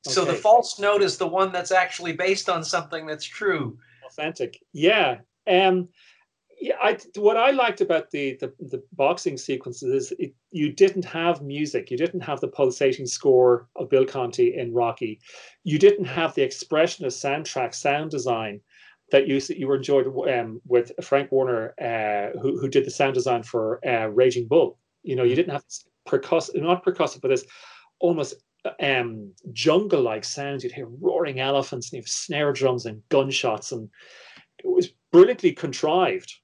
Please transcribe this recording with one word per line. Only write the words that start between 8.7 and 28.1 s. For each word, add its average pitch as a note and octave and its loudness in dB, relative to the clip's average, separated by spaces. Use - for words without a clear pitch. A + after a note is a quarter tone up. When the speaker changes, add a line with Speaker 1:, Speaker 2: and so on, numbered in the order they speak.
Speaker 2:
boxing D3 -2
sequences C3 -6
is C3 -4
it, C3+ -8
you D3 -2
didn't F#3+ 4
have E3+ -2
music. C#3+ -6
You B2+ -6
didn't E3+ -4
have C#3+ -6
the D3 -6
pulsating C3 0
score B2 4
of C3 -8
Bill C3 4
Conti A#2+ 0
in A#2 -6
Rocky. A#2 -4
You D3+ -2
didn't G3+ 6
have D#3+ -4
the C#3+ 0
expressionist D#3 -2
soundtrack, C#3 -6
sound D3+ -2
design A2+ -4
that C#3 6
you C#3 0
s-, C3+ -4
you D3+ -6
were C#3 2
enjoyed, C3+ 0
um, A#2 -4
with A#2+ 2
Frank C#3 0
Warner, B2+ -2
uh, G#2+ -4
who, C3+ -2
who B2+ -4
did C3+ 2
the - -10
sound C3+ 0
design B2 -2
for, A2+ -4
uh, A2+ 0
Raging B2 2
Bull. C#3+ 2
You C3+ -4
know, B2 0
you B2 4
didn't F3 0
have C#3+ -8
this - -18
percuss-, D#3+ 0
not F3 0
percussive, E3 -2
but C3+ -4
this B2+ 0
almost, E3 0